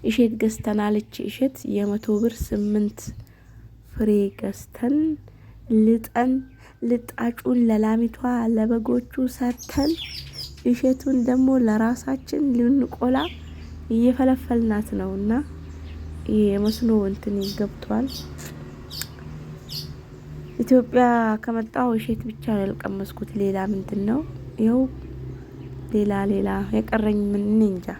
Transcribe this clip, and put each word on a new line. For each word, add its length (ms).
እሸት 300
ገዝተናል። 600
እቺ 260
እሸት 340
የመቶ 380
ብር 220
ስምንት 600
ፍሬ 200
ገዝተን 600
ልጠን፣ 560
ልጣጩን 800
ለላሚቷ 560
ለበጎቹ 640
ሰተን፣ 600
እሸቱን 560
ደግሞ 260
ለራሳችን 840
ልንቆላ 640
እየፈለፈልናት 1040
ነው። 200
እና 160
የመስኖ 540
እንትን 320
ገብቷል። 560
ኢትዮጵያ 460
ከመጣሁ 540
እሸት 320
ብቻ 220
ነው 140
ያልቀመስኩት። 760
ሌላ 300
ምንድን 380
ነው? 140
ይኸው 240
ሌላ 220
ሌላ 220
የቀረኝ 540
ምን፣ 240
እኔ 180
እንጃ። 200